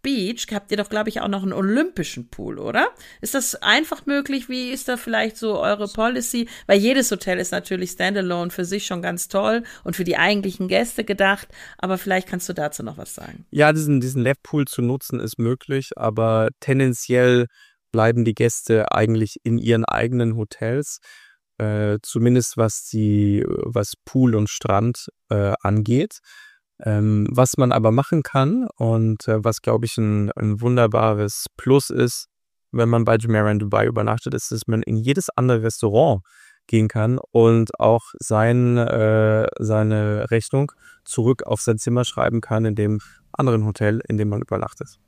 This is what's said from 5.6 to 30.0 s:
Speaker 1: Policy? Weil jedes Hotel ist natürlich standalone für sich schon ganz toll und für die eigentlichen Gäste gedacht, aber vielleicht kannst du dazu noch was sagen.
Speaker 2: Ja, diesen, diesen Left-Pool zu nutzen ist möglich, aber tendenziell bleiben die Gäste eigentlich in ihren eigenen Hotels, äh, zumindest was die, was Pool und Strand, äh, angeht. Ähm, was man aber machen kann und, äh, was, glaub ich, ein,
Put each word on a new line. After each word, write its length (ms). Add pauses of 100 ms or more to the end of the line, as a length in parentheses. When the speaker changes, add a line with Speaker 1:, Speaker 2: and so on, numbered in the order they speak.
Speaker 1:
Policy? 580 (200)
Weil 120
jedes 320
Hotel 280
ist 140
natürlich 400
standalone 580
für 160
sich 180
schon 160
ganz 280
toll 340 (200)
und 140
für 80
die 140
eigentlichen 500
Gäste 360
gedacht, 440 (300)
aber 180
vielleicht 320
kannst 220
du 20
dazu 300
noch 160
was 160
sagen. 360
Speaker 2:
Ja, 220
diesen, 300
diesen 200
Left-Pool 440
zu 160
nutzen 380
ist 180
möglich, 580
aber 540 (100)
tendenziell 840 (440)
bleiben 360
die 80
Gäste 580
eigentlich 500
in 140
ihren 300
eigenen 500
Hotels, 640 (580)
äh, 460
zumindest 560
was 340
die, 560
was 460 (100)
Pool 300
und 160
Strand, 560 (240)
äh, 320
angeht. 560 (640)
Ähm, 480
was 260
man 140
aber 220
machen 320
kann 420 (120)
und, 500
äh, 160
was, 180
glaub 220
ich, 120
ein, 360